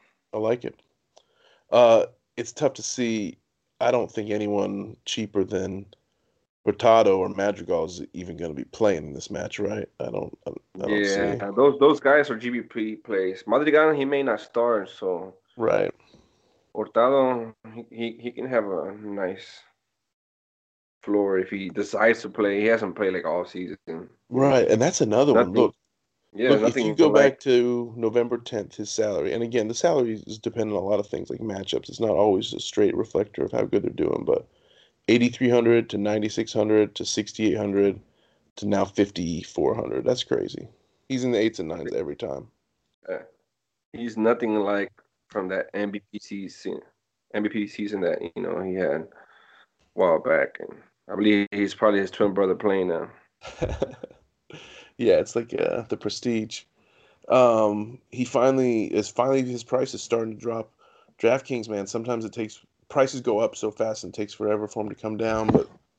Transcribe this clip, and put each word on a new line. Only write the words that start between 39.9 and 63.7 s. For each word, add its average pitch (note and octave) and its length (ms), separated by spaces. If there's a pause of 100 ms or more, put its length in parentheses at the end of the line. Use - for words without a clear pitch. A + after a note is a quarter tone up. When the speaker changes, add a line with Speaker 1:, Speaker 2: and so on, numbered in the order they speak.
Speaker 1:
That's B2 180
crazy. - 460 (400)
He's B2+ 160
in B2+ 80
the A2+ 60
eights A2 200
and E2 100
nines E2 260
every C#2+ 220
time. C#2+ 300 (600)
Speaker 2:
Yeah. F2 140 (720)
He's A#2 240
nothing A2+ 380
like G2+ 360 (380)
from F#2+ 180
that F#2+ 240
M G#2 200
V G2+ 100 (100)
P G#2 60
season, F#2+ 600 (520)
M G#2 120
V G#2 40
P G#2 180
season G2+ 360
that, E2+ 180
you F2 220
know, F2 180
he F#2 140
had F2 260
a - 60 (880)
while F2 240
back, D2+ 420
and - 160 (340)
I F#2+ 60
believe G2+ 340
he's G2+ 240
probably G#2 260
his F#2+ 100
twin G2+ 240
brother F#2+ 200
playing G2 340
now. E2 200 (520)
Speaker 1:
<laughs> - 80 (1300)
Yeah, F#2+ 200
it's - 160
like, A#2 180
uh, G1+ 280
the A2 140
prestige. A2 640 (680)
Um, A2 720 (100)
he B2+ 140
finally B2 600
is, G#2 220
finally C3 360
his B2 180
price B2+ 320
is A2 80
starting A2+ 320
to G2+ 60
drop. A2+ 320 (480)
DraftKings, A#2+ 480
man, G2+ 180
sometimes A2+ 380
it G#2+ 80
takes, A2 260 (300)
prices C3+ 320
go A#2 180
up A2+ 160
so A2 160